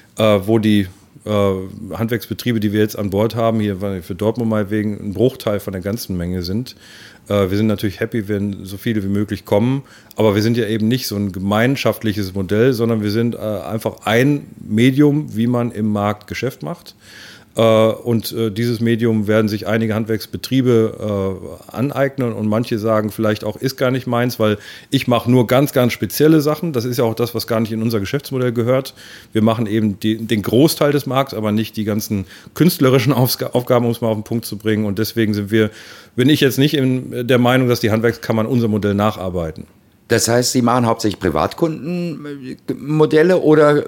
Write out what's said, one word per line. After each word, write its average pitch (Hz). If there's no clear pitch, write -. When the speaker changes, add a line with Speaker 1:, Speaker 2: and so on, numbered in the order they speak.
Speaker 1:
äh, 110
wo 104
die, 104
äh, 101
Handwerksbetriebe, 113
die 104
wir 107
jetzt 107
an 101
Bord 104
haben, 113
hier 101
für 92
Dortmund 110
meinetwegen 107
ein 98
Bruchteil 104
von -
der 92
ganzen 101
Menge 90
sind. 98
Äh, 101
wir 98
sind 107
natürlich 104
happy, 110
wenn 98
so 98
viele 107
wie 98
möglich 101
kommen, 123
aber 107
wir 104
sind 113
ja 113
eben 110
nicht 123
so 104
ein 101
gemeinschaftliches 104
Modell, 104
sondern 113
wir 104
sind, 117
äh, -
einfach 104
ein 131
Medium, 131
wie 113
man 120
im 107
Markt 104
Geschäft 127
macht. -
Äh, 113
und, 110
äh, 113
dieses 117
Medium 113
werden 107
sich 101
einige 110
Handwerksbetriebe, 107
äh, -
aneignen 135
und 107
manche 113
sagen 107
vielleicht 107
auch, 107
„Ist 131
gar 127
nicht 127
meins, 120
weil 107
ich 131
mache 120
nur 123
ganz, 139
ganz 123
spezielle 151
Sachen.“ 151
Das 117
ist 123
ja 123
auch 113
das, 117
was 113
gar 113
nicht 110
in 110
unser 113
Geschäftsmodell 127
gehört. 123
Wir 110
machen 113
eben 104
die, 110
den 110
Großteil 143
des 139
Markts, 131
aber 107
nicht 110
die 107
ganzen 104
künstlerischen 131
Aufga-, 123
Aufgaben, 123
um 117
es 113
mal 117
auf 107
den 107
Punkt 120
zu 107
bringen. 107
Und 101
deswegen 110
sind 101
wir, 107
bin 127
ich 151
jetzt 131
nicht 147
in 127
der 123
Meinung, 123
dass 120
die 110
Handwerkskammern 110
unser 117
Modell 104
nacharbeiten. 90
Speaker 2:
Das 117
heißt, 120
Sie 127
machen 120
hauptsächlich 110
Privatkundenmodelle 147
oder 147